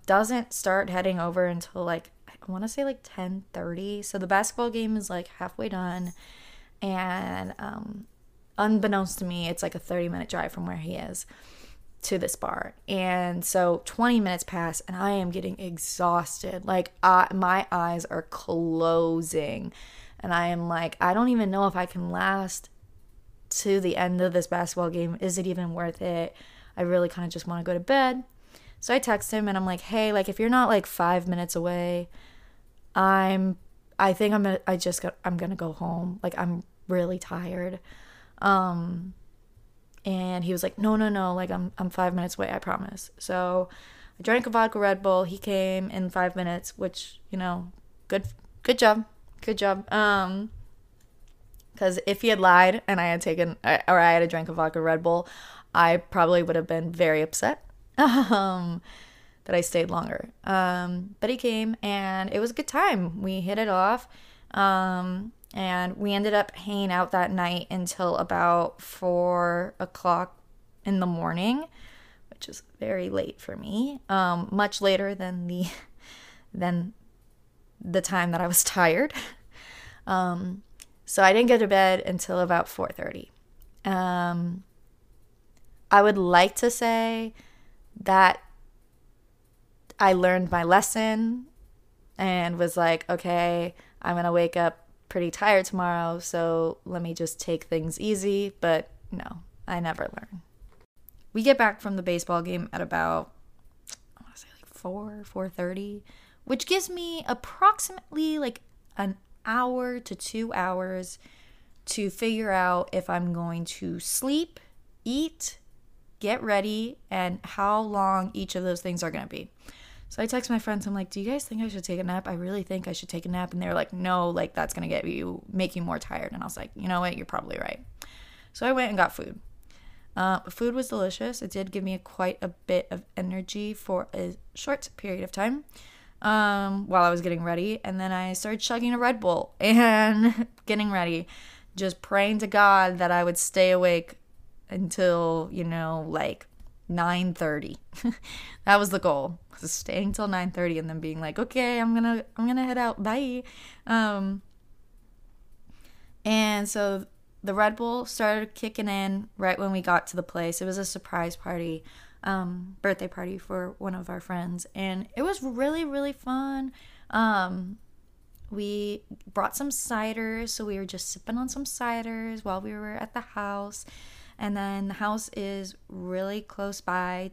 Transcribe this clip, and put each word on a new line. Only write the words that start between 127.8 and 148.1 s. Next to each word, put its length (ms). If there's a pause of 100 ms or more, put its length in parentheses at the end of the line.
So 120
I 60
went 160
and 100
got 140
food. 300 (720)
Uh, 240 (100)
food 240
was 140
delicious. 540
It 100
did 180
give 140
me 180
quite 400
a 60
bit 440
of 120 (140)
energy 560
for 420
a 220 (160)
short 420
period 260
of 120
time, 320 (560)
um, 640
while 160
I 60
was 100
getting 240
ready. 400
And 160
then 140
I 180
started 300
chugging 320
a 40
Red 220
Bull 360
<laughs> 40
and 880 (180)
getting 260
ready, 360 (480)
just 260
praying 360
to 100
God 520
that 120
I 140
would 120
stay 340
awake 460 (520)
until, 800
you 140
know, 420
like, 400 (400)
nine 460
thirty. 420 (260)
<laughs> 120 (520)